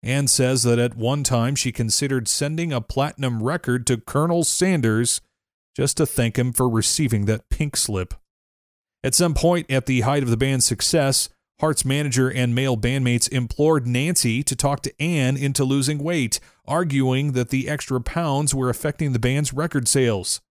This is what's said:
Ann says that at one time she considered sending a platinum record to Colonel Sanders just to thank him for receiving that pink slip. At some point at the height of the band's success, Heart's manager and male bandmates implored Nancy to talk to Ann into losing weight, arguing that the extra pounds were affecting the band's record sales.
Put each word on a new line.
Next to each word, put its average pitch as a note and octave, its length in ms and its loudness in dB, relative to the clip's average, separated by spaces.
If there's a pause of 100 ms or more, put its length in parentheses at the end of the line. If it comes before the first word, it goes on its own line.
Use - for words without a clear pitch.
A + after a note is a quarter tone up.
Ann C3+ 220 0
says B2+ 380 2
that A#2+ 160 4
at A#2+ 160 -2
one B2+ 260 -2
time B2 320 0
she C3 160 -2
considered B2 560 -2
sending D#3 460 -2
a B2 80 -2
platinum C3 600 -2
record B2 460 -2
to B2 120 0
Colonel E3 440 0
Sanders B2 800 2 (560)
just C3 220 0
to D3+ 80 4
thank A#2 300 0
him B2 160 0
for B2+ 160 2
receiving A2+ 580 0
that G#2+ 220 -2
pink - 280 -2
slip. F#2 360 -2 (920)
At C3+ 100 0
some F3 180 4
point E3 380 2
at C3+ 160 0
the B2+ 140 2
height C3+ 240 2
of B2 40 -2
the A#2 80 2
band's C3 280 2
success, - 640 0 (320)
Heart's D#3 240 0
manager C3 440 2
and B2 240 0
male B2+ 240 0
bandmates A#2+ 540 0
implored C#3 560 0
Nancy B2+ 560 0
to B2+ 140 -4
talk C#3 260 -2
to - 180 -8
Ann C#3+ 360 0
into C#3 260 -2
losing C#3 360 0
weight, C#3+ 420 -2 (260)
arguing C#3 680 0
that B2 160 -2
the C3+ 180 -2
extra C3+ 320 -4
pounds D3 520 -2
were C3 180 0
affecting C#3+ 420 -4
the A#2+ 80 0
band's C3+ 320 0
record C#3+ 340 -2
sales. A2+ 540 0 (120)